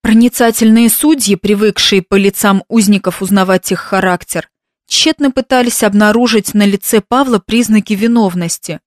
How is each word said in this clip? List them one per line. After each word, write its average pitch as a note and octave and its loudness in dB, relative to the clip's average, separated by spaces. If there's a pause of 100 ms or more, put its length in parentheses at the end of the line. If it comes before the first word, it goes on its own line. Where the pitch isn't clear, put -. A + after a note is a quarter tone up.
Проницательные A3+ 2
судьи, C4 0
привыкшие G3+ 0
по G3 -2
лицам G3 0
узников G3 0
узнавать F#3+ 0
их F#3 -2
характер, F#3 -4 (380)
тщетно C#4+ 0
пытались B3 -2
обнаружить G#3+ 2
на G#3 2
лице G3+ 0
Павла B3+ 0
признаки A3 0
виновности. F#3+ -2